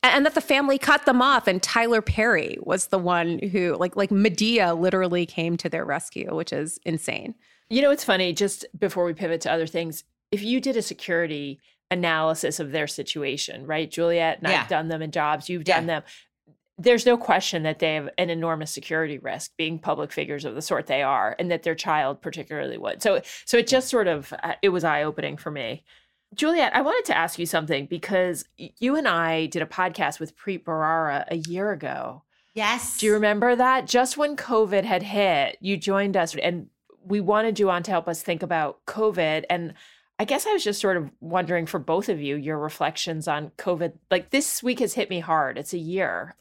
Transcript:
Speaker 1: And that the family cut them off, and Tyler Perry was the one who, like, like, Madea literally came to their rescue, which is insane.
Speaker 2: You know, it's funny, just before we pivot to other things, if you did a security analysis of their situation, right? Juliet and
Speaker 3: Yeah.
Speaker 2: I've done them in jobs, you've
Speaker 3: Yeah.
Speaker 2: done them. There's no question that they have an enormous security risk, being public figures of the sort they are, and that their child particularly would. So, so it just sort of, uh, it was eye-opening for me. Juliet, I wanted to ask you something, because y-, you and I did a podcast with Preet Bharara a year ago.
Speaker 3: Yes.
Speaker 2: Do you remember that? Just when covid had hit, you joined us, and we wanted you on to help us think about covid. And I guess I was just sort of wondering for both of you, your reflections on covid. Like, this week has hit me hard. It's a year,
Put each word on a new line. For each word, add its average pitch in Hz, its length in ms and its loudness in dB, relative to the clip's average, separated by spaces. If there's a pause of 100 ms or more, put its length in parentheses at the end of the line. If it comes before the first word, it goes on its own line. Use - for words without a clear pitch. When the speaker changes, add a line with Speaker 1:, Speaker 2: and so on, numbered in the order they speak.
Speaker 1:
And 262 220 6
that 302 100 2
the 311 60 2
family 277 360 2
cut 285 280 2
them 247 160 4
off, 262 260 4
and 185 140 0
Tyler 233 400 2
Perry 220 600 0
was - 260 -2
the 190 120 0
one 170 400 0
who, 180 380 0
like, 175 180 -2
like, 196 160 0
Madea 202 680 4
literally 180 460 2
came 170 320 -2
to 170 120 -4
their 160 160 -4
rescue, - 480 -6
which 160 200 -6
is 151 320 -6
insane. - 500 -6 (340)
Speaker 2:
You 247 120 2
know, 277 100 6
it's 285 140 0
funny, 185 280 2
just 196 320 -2 (120)
before 180 280 0
we 170 80 -2
pivot 165 280 -4
to - 100 -2
other 160 160 0
things, 165 360 -6 (280)
if 202 120 -2
you 240 180 0
did 262 160 0
a 220 40 0
security 156 760 -4 (320)
analysis 160 680 0
of 147 120 -4
their 151 140 0
situation, 139 800 -6
right? 156 240 -2
Juliet 165 540 2
and 156 80 2
Speaker 3:
Yeah. 135 100 4
Speaker 2:
I've 113 60 -4
done 160 220 0
them 160 120 -4
in 156 80 -6
jobs, 151 400 -2
you've 170 180 -4
Speaker 3:
Yeah. 180 100 4
Speaker 2:
done 165 100 0
them. 156 160 -2 (760)
There's 233 260 6
no 240 140 6
question 180 460 0
that 156 160 -2
they 156 160 2
have 143 140 -4 (100)
an 180 100 0
enormous 160 420 -2
security 156 460 -4
risk, - 400 -8
being 160 220 -4
public 147 320 -2
figures 147 340 -6
of 123 80 -6
the 139 80 -8
sort 147 240 -2
they 139 160 0
are, 123 380 2
and 180 100 -2
that 165 140 -2
their 165 100 0
child 147 480 -2
particularly 147 560 -8
would. - 240 -6
So, - 200 2 (240)
so - 120 2
it 233 80 4
just 254 240 2
sort 220 180 2
of, 151 240 -2 (120)
uh, 170 180 -2
it 202 80 6
was 180 140 0
eye-opening 151 540 0
for - 120 -10
me. 135 340 -8 (520)
Juliet, 302 400 2
I - 60 6
wanted 466 240 0
to - 120 0
ask 170 220 -2
you 170 80 -2
something, 151 400 -2
because 180 580 -2 (140)
y-, - 180 -14
you 254 180 2
and 302 120 2
I 165 400 2
did 160 160 -2
a - 20 -2
podcast 160 540 -2
with 156 180 -10
Preet 185 260 -8
Bharara 156 680 0
a 170 80 -4
year 175 340 -4
ago. 135 500 -8 (320)
Speaker 3:
Yes. 220 460 -2
Speaker 2:
Do 214 80 2
you 208 60 6
remember 214 420 4
that? 254 320 4
Just 254 280 2
when 294 220 0
covid 214 460 2
had 196 180 0
hit, 196 580 2
you 196 160 -2
joined 196 400 0
us, 165 200 0
and 175 320 -2 (360)
we 196 160 0
wanted 208 380 2
you 196 140 4
on 175 100 2
to 170 80 -8
help 170 180 0
us 165 140 -4
think 170 220 -2
about 160 420 -2
covid. 170 640 0
And 170 240 -2 (480)
I 214 40 0
guess 269 200 0
I 427 60 0
was 392 140 0
just 403 160 -2
sort 190 160 2
of 151 120 -4 (120)
wondering 170 440 0
for 160 140 -4
both 165 300 -2
of 165 120 -2
you, 143 140 -2
your 151 240 -4
reflections 156 640 -4
on 151 260 -4
covid. 170 420 -2 (180)
Like, 185 200 0
this 285 300 0
week 240 200 0
has 214 120 0
hit 226 160 -2
me 180 120 -2
hard. 156 360 0
It's 151 140 -8
a 185 60 -4
year, 165 640 -2